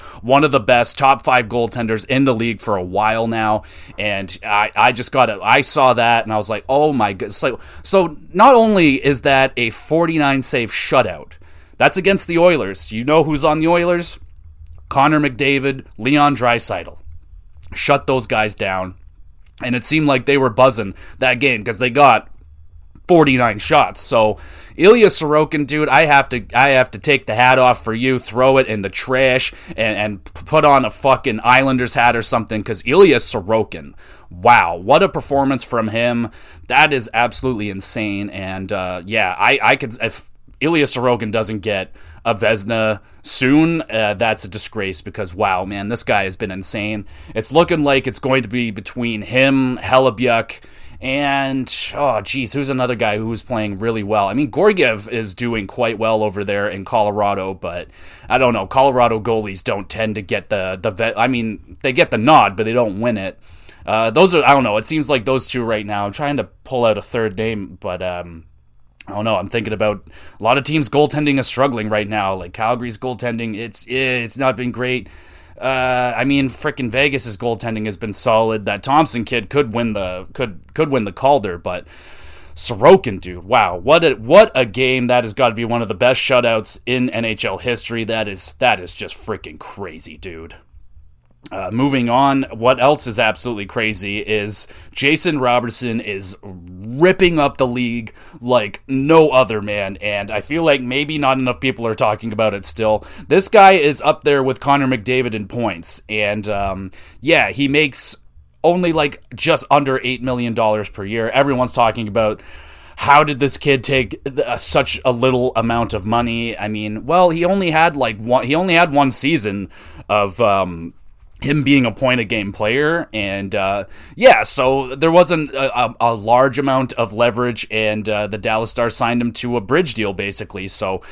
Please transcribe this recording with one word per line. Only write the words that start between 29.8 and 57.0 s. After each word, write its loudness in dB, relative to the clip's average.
and -6
p-, -16
put 2
on 6
a -4
fucking 0
Islanders 2
hat 4
or -2
something, -2
'cause -6
Ilya 6
Sorokin, -4
wow, 6
what 4
a 4
performance -2
from -2
him. -2
That 4
is -2
absolutely -2
insane. -6
And, -8
uh, -6
yeah, 0
I, 4
I 4
could, -8
if -8
Ilya 0
Sorokin 0
doesn't -4
get -6
a 0
Vezina 0
soon, 2
uh, -2
that's -2
a -10
disgrace -8
because, -10
wow, 0
man, -8
this -6
guy 0
has -8
been -6
insane. -8
It's -6
looking 4
like 2
it's -6
going 0
to -8
be -4
between -8
him, 0
Hellebuyck, 0
and, -4
oh, 0
geez, -6
who's -2
another -2
guy 0
who -4
was -6
playing -6
really -2
well? 0
I -2
mean, -2
Georgiev 2
is -6
doing -4
quite -4
well 0
over -4
there -2
in -10
Colorado, 0